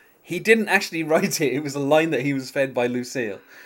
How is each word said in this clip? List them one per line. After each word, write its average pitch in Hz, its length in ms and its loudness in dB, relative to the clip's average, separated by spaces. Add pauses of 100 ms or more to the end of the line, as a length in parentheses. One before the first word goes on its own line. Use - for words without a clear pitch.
(220)
he 175 180 -6
didn't 214 300 4
actually 175 340 0
<laughs> 151 80 -2
write 170 300 2
it. 135 120 2
It 135 80 -2
was 139 140 -6
a 143 40 -4
line 156 320 4
that 123 100 0
he 139 120 0
was 131 180 -6
fed 135 220 -2
by 123 140 0
Lucille. 123 520 -4 (260)